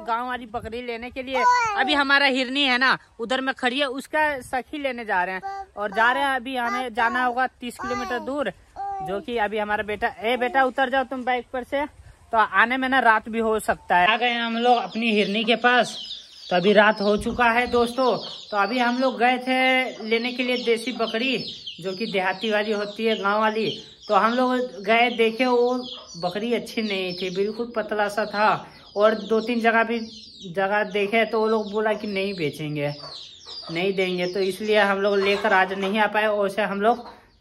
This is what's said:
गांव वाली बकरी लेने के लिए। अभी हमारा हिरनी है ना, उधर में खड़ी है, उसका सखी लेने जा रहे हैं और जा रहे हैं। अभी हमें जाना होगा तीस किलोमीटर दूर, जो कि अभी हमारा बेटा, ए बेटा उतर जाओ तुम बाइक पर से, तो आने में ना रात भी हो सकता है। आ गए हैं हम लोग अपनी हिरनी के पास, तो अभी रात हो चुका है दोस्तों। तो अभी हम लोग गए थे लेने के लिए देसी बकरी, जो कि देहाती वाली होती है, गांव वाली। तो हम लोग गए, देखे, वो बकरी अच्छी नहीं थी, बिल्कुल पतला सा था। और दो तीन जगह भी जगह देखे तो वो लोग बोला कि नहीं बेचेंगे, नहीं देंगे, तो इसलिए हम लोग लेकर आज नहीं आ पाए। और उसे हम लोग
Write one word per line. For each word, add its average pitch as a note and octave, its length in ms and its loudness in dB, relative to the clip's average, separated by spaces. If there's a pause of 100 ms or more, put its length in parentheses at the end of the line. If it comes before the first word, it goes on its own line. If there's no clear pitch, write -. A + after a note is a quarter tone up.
गांव A#3 200 -2
वाली B3 180 -8
बकरी A3 360 -10
लेने A#3+ 280 -10
के C4 140 -10
लिए। B3+ 200 -2 (340)
अभी C4 160 0
हमारा C#4+ 320 4
हिरनी C4 380 0
है B3+ 140 2
ना, B3 200 2 (220)
उधर A#3+ 220 -2
में C4 140 -4
खड़ी B3+ 240 -2
है, D4 60 0
उसका C#4+ 540 -2
सखी C4 380 -8
लेने B3+ 280 -6
जा G3 180 0
रहे F#3 120 -4
हैं F#3 60 -8 (360)
और G#3 140 -4
जा A3+ 200 4
रहे C#4 120 0
हैं। C4+ 120 0
अभी C4 200 -6
हमें A#3+ 380 -4
जाना A#3+ 320 0
होगा B3 220 0
तीस - 340 -12
किलोमीटर G4 380 -4
दूर, B3 300 -4 (280)
जो G4 440 -6
कि A#3 160 -6
अभी G#3 200 -2
हमारा G#3 260 -2
बेटा, G#3 400 -4
ए A#3+ 140 0
बेटा B3 260 2
उतर B3+ 260 0
जाओ C4 140 2
तुम B3+ 200 -8
बाइक B3 300 -2
पर B3+ 100 -6
से, C#4+ 440 -6 (240)
तो A3+ 60 2
आने A3 400 4
में C4 120 -2
ना C4 100 4
रात A3 300 4
भी A3 100 -4
हो A3 200 0
सकता G3+ 380 0
है। F3+ 100 6
आ A3 100 4
गए A#3+ 120 0
हैं A#3 120 -2
हम A#3 160 -2
लोग A#3+ 200 4
अपनी A3 340 -2
हिरनी G#3 320 0
के A3+ 120 2
पास, A#3+ 500 2 (440)
तो F3+ 60 2
अभी F3+ 180 4
रात G#3 280 6
हो G#3 160 2
चुका A#3 340 2
है A#3+ 160 2
दोस्तों। A#3+ 500 2 (340)
तो G#3 60 -2
अभी G3+ 220 2
हम A#3+ 180 2
लोग B3+ 220 0
गए B3 180 4
थे B3+ 460 2 (200)
लेने A#3 280 0
के B3+ 120 -4
लिए B3 140 0
देसी A3+ 340 0
बकरी, A3+ 460 -2 (420)
जो F#3+ 140 -6
कि G#3 120 -6
देहाती F#3 460 -2
वाली G#3 200 0
होती G#3 340 -4
है, A3 160 0
गांव G#3 200 2
वाली। G#3+ 420 -2 (240)
तो G#3 80 2
हम G#3+ 180 4
लोग B3+ 180 2 (320)
गए, A#3 260 4
देखे, A3+ 360 2
वो B3 420 2 (300)
बकरी G3+ 360 -2
अच्छी A3 280 -2
नहीं F#3+ 320 -2
थी, F#3 220 -6
बिल्कुल G#3+ 400 -2
पतला G#3+ 320 0
सा G#3 180 -2
था। G3+ 420 2 (280)
और G#3+ 200 6
दो G#3+ 240 0
तीन A#3 200 -2
जगह A3+ 240 4
भी A#3 160 -2 (540)
जगह G3 300 0
देखे G3+ 420 0
तो A3 140 0
वो A3 80 2
लोग G#3+ 240 0
बोला G#3+ 220 0
कि G#3+ 140 -6
नहीं G3 260 -4
बेचेंगे, D3 600 -4 (800)
नहीं F3+ 220 -2
देंगे, F3+ 340 -2
तो F#3 120 -4
इसलिए G3+ 400 0
हम G3 180 2
लोग G3+ 200 2
लेकर G3 360 2
आज F#3+ 200 4
नहीं G3 260 -2
आ G#3 80 4
पाए। G#3+ 180 0
और G#3 200 2
उसे G3 160 -2
हम G3 200 -2
लोग A#3+ 360 0 (240)